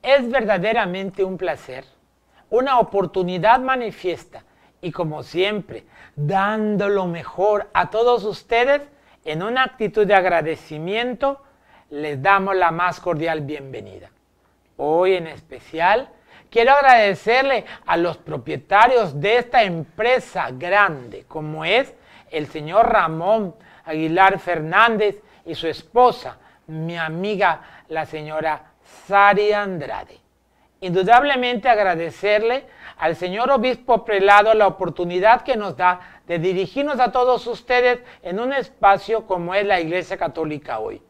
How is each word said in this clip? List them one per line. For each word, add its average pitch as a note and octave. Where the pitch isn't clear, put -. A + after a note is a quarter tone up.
Es C4
verdaderamente G3
un F#3+
placer, C3+
una B3+
oportunidad F#3+
manifiesta A#3+
y, E3+
como D3+
siempre, F3+
dando G3+
lo G3
mejor G3
a F3
todos A#3
ustedes A#3+
en D#3
una A#3+
actitud G#3+
de G3+
agradecimiento, F#3
les D3
damos F#3+
la F3
más F3
cordial D#3+
bienvenida. B2
Hoy E3+
en E3+
especial E3+
quiero A#3
agradecerle B3
a E3+
los E3+
propietarios D#3
de G#3
esta A#3+
empresa F#3+
grande, D3+
como D#3
es A#3
el D3+
señor F3+
Ramón F#3
Aguilar E3
Fernández G3
y E3
su E3
esposa, A3
mi D#3+
amiga F3
la D#3
señora D#3
Sari G3+
Andrade. F3
Indudablemente B3
agradecerle G#3
al E3
señor G#3
obispo A#3+
prelado G3+
la G#3+
oportunidad F#3
que C4+
nos G3+
da F3+
de E3+
dirigirnos G3
a B3
todos B3
ustedes B3
en F#3
un C4
espacio A3
como F3+
es G3+
la G3+
Iglesia F3
Católica D3+
Hoy. G#2